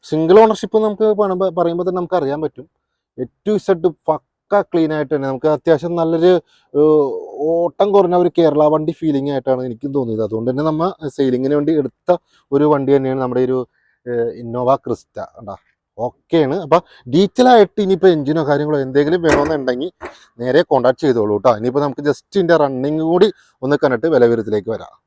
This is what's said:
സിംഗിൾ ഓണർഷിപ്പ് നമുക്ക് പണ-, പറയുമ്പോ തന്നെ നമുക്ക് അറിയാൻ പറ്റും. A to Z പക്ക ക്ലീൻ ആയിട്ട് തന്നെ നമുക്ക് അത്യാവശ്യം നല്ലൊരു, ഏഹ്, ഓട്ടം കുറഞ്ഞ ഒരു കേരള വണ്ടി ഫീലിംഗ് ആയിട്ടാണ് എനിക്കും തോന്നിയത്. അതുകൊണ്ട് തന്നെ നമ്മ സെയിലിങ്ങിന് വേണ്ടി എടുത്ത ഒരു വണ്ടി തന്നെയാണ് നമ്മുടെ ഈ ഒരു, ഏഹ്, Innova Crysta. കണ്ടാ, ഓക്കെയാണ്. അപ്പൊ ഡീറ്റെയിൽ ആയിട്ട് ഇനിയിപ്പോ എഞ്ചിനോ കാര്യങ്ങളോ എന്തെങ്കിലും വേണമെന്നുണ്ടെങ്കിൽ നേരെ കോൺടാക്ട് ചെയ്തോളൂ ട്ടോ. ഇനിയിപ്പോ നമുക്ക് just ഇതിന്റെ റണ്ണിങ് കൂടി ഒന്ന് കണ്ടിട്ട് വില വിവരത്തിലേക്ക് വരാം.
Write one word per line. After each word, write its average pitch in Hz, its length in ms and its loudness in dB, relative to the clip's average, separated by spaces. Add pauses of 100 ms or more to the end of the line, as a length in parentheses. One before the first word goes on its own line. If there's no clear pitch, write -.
(100)
സിംഗിൾ 160 320 2
ഓണർഷിപ്പ് 220 420 0
നമുക്ക് 214 220 -2 (140)
പണ-, 190 380 -2
പറയുമ്പോ 170 280 -2
തന്നെ 180 140 -4
നമുക്ക് 175 200 -4
അറിയാൻ 143 240 -4
പറ്റും. - 220 -10 (560)
A - 20 -6 (200)
to 208 100 0 (120)
Z - 20 -2 (400)
പക്ക - 520 -4 (100)
ക്ലീൻ 160 260 0
ആയിട്ട് 147 180 -4
തന്നെ 135 140 -4
നമുക്ക് 135 260 -4
അത്യാവശ്യം 165 460 -2
നല്ലൊരു, 165 320 2 (420)
ഏഹ്, 151 320 4 (460)
ഓട്ടം 175 420 0
കുറഞ്ഞ 180 300 4
ഒരു 175 140 0
കേരള 151 240 2 (120)
വണ്ടി 156 260 -2
ഫീലിംഗ് 143 340 -2
ആയിട്ടാണ് 127 340 -2
എനിക്കും 123 280 -10
തോന്നിയത്. 113 300 -2
അതുകൊണ്ട് 113 240 -4
തന്നെ 139 200 -4
നമ്മ 156 120 -4 (340)
സെയിലിങ്ങിന് 131 420 0
വേണ്ടി 147 220 -2
എടുത്ത - 300 -8 (420)
ഒരു 143 200 2
വണ്ടി 139 240 0
തന്നെയാണ് 131 280 -2
നമ്മുടെ 127 200 -2
ഈ 123 40 -2
ഒരു, 127 100 -2 (480)
ഏഹ്, 117 240 -4 (100)
Innova 120 440 0
Crysta. - 400 -8 (120)
കണ്ടാ, 101 200 -16 (420)
ഓക്കെയാണ്. 135 640 -2
അപ്പൊ 156 140 2 (340)
ഡീറ്റെയിൽ 202 420 2
ആയിട്ട് 208 320 4
ഇനിയിപ്പോ 185 300 2
എഞ്ചിനോ 151 340 -2
കാര്യങ്ങളോ 147 360 0
എന്തെങ്കിലും 147 400 0
വേണമെന്നുണ്ടെങ്കിൽ 143 640 -2 (520)
നേരെ 127 280 2
കോൺടാക്ട് 127 340 2
ചെയ്തോളൂ 110 380 2
ട്ടോ. 123 180 4
ഇനിയിപ്പോ 127 260 -2
നമുക്ക് 143 220 -8
just - 180 -4 (100)
ഇതിന്റെ 170 280 2
റണ്ണിങ് 139 460 -4
കൂടി 180 180 4 (360)
ഒന്ന് 143 180 0
കണ്ടിട്ട് 131 320 -2
വില 120 160 4
വിവരത്തിലേക്ക് 110 440 -4
വരാം. 92 200 -14 (120)